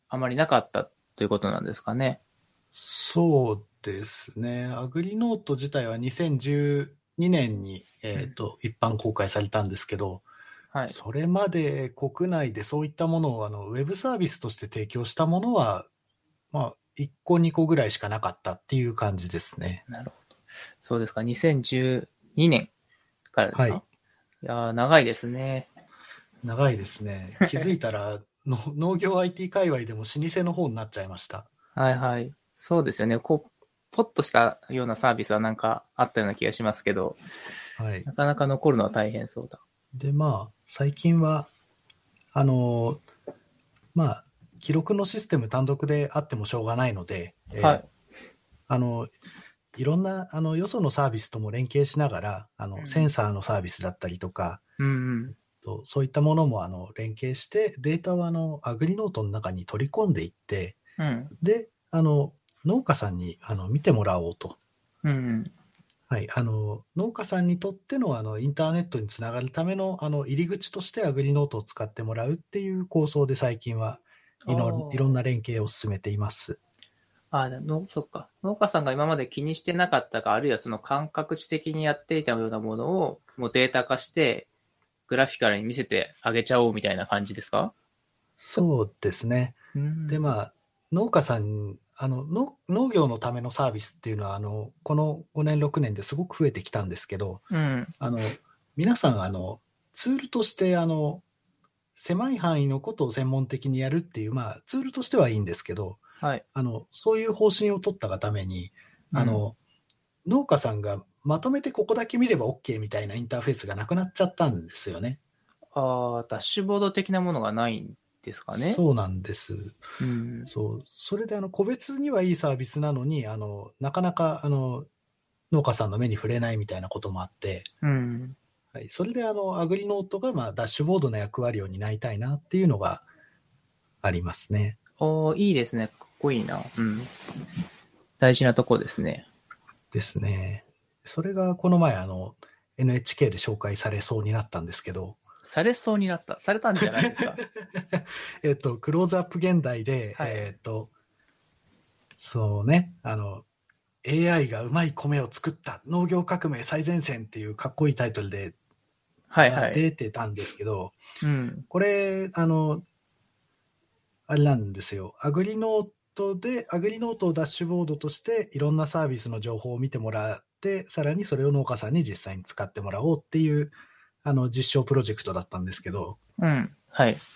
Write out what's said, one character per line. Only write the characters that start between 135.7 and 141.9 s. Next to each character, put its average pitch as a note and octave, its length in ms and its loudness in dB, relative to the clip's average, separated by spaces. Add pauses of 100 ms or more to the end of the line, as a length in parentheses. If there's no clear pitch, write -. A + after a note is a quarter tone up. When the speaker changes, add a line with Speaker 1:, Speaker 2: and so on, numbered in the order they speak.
Speaker 1:
ね。 A2 120 -2
か - 180 -18
っ - 20 -20 (100)
こ C#3+ 140 2
い A#2+ 80 2
い - 60 -2
な。 G2 180 -4 (140)
う A#2 40 0
ん。 A2+ 240 -2 (1120)
大 B2+ 160 8
事 C3+ 100 4
な B2 100 6
と B2+ 100 4
こ A#2 140 6
で - 100 -2
す - 140 -4
ね。 - 260 -4 (640)
Speaker 2:
で A2 80 -2
す - 180 -6
ね。 G2 460 -2 (400)
そ - 180 -6
れ F#3+ 120 -4
が F#3 200 2
こ F3+ 140 0
の F3 100 8
前、 D#3 160 6